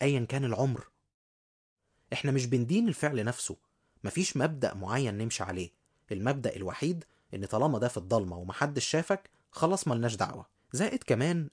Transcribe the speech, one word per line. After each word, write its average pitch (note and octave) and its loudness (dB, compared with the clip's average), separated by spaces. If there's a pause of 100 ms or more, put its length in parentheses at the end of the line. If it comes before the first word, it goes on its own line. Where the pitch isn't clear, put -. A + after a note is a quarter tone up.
أيًا C3+ 4
كان C3+ -2
العمر. A#2+ 0 (1200)
إحنا C#3 0
مش C3 2
بندين C3+ 4
الفعل C#3+ 0
نفسه، - -4 (480)
مفيش E3 -2
مبدأ C#3+ 0
معين G2+ -2
نمشي A2+ -4
عليه. F2+ -6 (420)
المبدأ A#2+ -2
الوحيد C#3 -4 (300)
إن G2 -6
طالما B2+ 2
ده A#2+ 2
في - -4
الضلمة F#2 0
ومحدش B2 -2
شافك، E3+ 0 (200)
خلاص F3 2
ملناش A#2 2
دعوة. - -2 (260)
زائد G#3 0
كمان D3 2